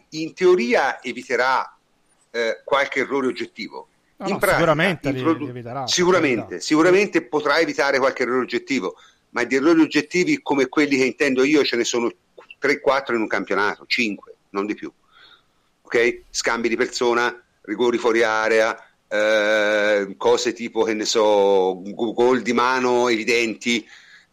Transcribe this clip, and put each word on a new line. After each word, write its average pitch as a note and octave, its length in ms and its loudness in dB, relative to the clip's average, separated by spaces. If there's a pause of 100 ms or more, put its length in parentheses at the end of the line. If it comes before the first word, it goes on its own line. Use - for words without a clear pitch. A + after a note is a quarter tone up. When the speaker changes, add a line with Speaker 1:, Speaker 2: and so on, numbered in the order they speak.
Speaker 1:
in D#3+ 260 -10
teoria F#3 680 2
eviterà, B2 760 -2 (540)
eh, A2+ 340 -4
qualche C#3 360 0
errore C3 260 -2
oggettivo, A2 640 -8 (280)
Speaker 2:
No, F#3+ 100 -10
Speaker 1:
In F#3+ 60 -4
Speaker 2:
no, G3+ 60 -4
Speaker 1:
pratica, F#3+ 180 2
Speaker 2:
sicuramente D#3+ 540 0
li, C3 80 -6
Speaker 1:
introdu-, D3+ 240 -2
Speaker 2:
li C3+ 60 -10
eviterà, B2 320 -12
per B2+ 80 -8
Speaker 1:
sicuramente, E3+ 540 0
Speaker 2:
carità. F#2 180 -10
Speaker 1:
sicuramente F3 600 2
potrà D3 360 0
evitare C#3+ 400 0
qualche B2+ 240 0
errore B2 180 0
oggettivo, A#2 540 -4 (360)
ma A#2 120 -2
di A#2 120 -2
errori D#3+ 260 4
oggettivi D3+ 600 0
come C#3 260 0
quelli C#3+ 300 0
che C3 80 2
intendo C3 380 0
io C#3+ 220 4
ce - 100 -4
ne A#2 80 0
sono A#2+ 260 -2 (480)
tre, D3 220 -2
quattro C3+ 360 -2
in A2+ 60 -2
un G#2 60 -4
campionato, G2 600 -4
cinque, - 480 -6 (160)
non G2 140 -4
di G#2 80 -4
più. D2+ 180 -10 (880)
Ok? A#2+ 480 -2
Scambi A#2 400 -4
di A2+ 80 0
persona, A#2+ 600 -2 (260)
rigori A#2 340 -2
fuori A2+ 260 2
area, A2 520 2 (320)
eh, G#2 1120 2
cose A#2 360 2
tipo, A2+ 300 -4
che A2 100 0
ne G#2+ 120 -4
so, G2 800 2
go-, G2+ 300 -6
gol B2 280 2
di A#2+ 120 -4
mano B2 560 2
evidenti, A#2 760 -2 (460)